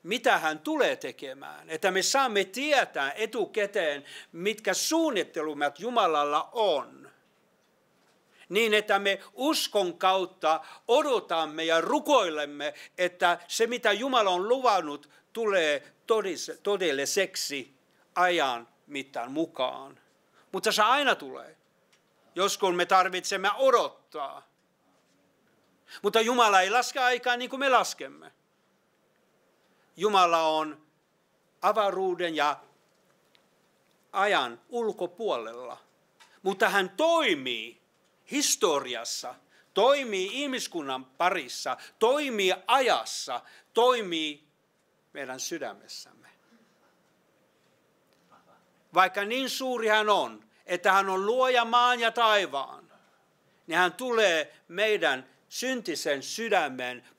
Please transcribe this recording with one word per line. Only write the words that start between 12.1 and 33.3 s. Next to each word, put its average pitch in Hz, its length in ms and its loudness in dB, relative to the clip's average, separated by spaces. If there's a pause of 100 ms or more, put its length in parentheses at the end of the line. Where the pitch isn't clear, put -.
että 180 400 0 (100)
se, 226 180 -2
mitä 226 260 0
Jumala 226 380 0
on 180 180 0
luvannut, 196 640 0 (220)
tulee 180 640 -2 (120)
todis-, 190 560 -2
todelliseksi 151 1120 -2 (400)
ajan 147 540 0 (180)
mittaan 135 460 -10
mukaan. 135 680 -6 (520)
Mutta 190 200 -2
se 214 100 2
aina 254 320 4
tulee. 131 420 -12 (800)
Joskus 185 400 0
me 175 120 0
tarvitsemme 190 720 0
odottaa. 156 920 0 (1500)
Mutta 208 180 2
Jumala 226 400 4
ei 190 100 2
laske 247 300 0
aikaa 247 360 0
niin 240 140 -8
kuin 262 100 -8
me 277 80 0
laskemme. 156 640 0 (1600)
Jumala 180 460 4
on 156 440 -2 (760)
avaruuden 185 720 0
ja 143 200 2 (1600)